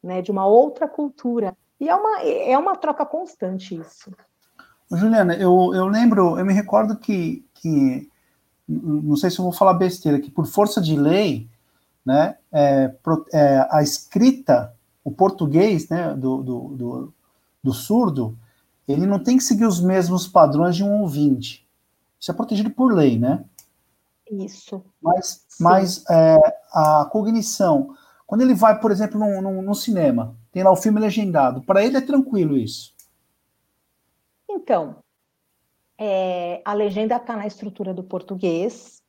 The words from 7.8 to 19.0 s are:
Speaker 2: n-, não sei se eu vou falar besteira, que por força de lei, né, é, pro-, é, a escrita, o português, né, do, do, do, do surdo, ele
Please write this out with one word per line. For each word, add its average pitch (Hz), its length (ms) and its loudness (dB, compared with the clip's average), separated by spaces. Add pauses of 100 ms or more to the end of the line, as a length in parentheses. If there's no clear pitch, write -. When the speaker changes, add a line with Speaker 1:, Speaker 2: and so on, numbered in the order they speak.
Speaker 2:
n-, 156 340 -4
não 151 140 0
sei 180 140 0
se - 80 -8
eu 185 60 -4
vou 180 80 -2
falar 190 220 4
besteira, 175 460 0
que - 100 -12
por 156 160 -4
força 208 340 0
de 156 160 0
lei, 147 520 0 (560)
né, 147 320 0 (140)
é, 139 380 2
pro-, 156 440 -4
é, 139 380 4
a 156 120 2
escrita, 165 920 0 (300)
o 135 60 -6
português, 185 760 0
né, 165 260 -4
do, 131 280 -4
do, 123 160 -8 (120)
do, 127 440 -12 (480)
do 135 100 -2
surdo, 139 640 -2 (520)
ele 151 180 0